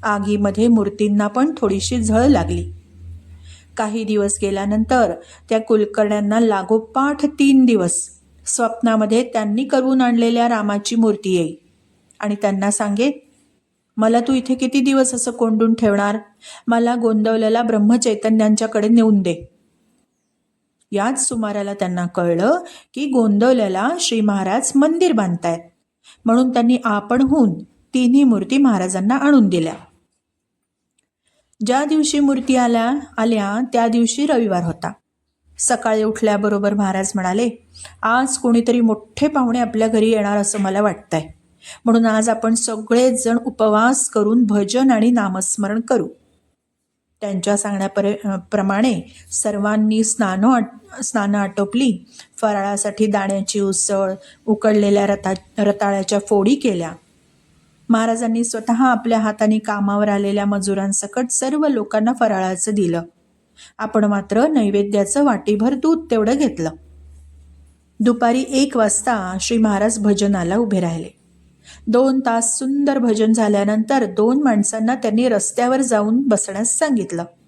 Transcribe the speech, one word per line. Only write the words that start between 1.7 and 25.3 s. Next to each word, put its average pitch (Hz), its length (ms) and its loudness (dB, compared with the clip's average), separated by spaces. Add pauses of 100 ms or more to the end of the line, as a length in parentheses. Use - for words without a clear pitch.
झळ 220 220 2
लागली. 185 460 0 (1040)
काही 220 260 -4
दिवस 202 380 0
गेल्यानंतर 202 720 0 (360)
त्या 220 100 2
कुलकर्ण्यांना 208 800 0
लागोपाठ 220 880 0
तीन 277 400 4
दिवस 196 440 0 (380)
स्वप्नामध्ये 226 760 0 (100)
त्यांनी 220 320 -2
करून 262 360 2
आणलेल्या 233 480 2
रामाची 208 460 -2
मूर्ती 208 400 0
येई 165 200 -2 (640)
आणि 208 220 -4
त्यांना 196 300 0
सांगे, 214 600 -2 (640)
"मला 220 220 2
तू - 140 -2
इथे 254 220 0
किती 254 260 0
दिवस 262 320 2
असं 240 180 -4
कोंडून 226 420 2
ठेवणार? 208 440 2 (500)
मला 233 280 2
गोंदवलेला 226 680 0
ब्रह्मचैतन्यांच्याकडे 220 1300 2
नेऊन 220 340 4
दे." 175 140 -2 (1600)
याच 220 360 -2
सुमाराला 208 460 -4
त्यांना 180 320 -4
कळलं 175 540 0 (340)
की 269 120 -6
गोंदवल्याला 226 840 2 (100)
श्री 233 220 -2
महाराज 202 540 -2
मंदिर 330 360 2
बांधतायत, 175 500 -2 (640)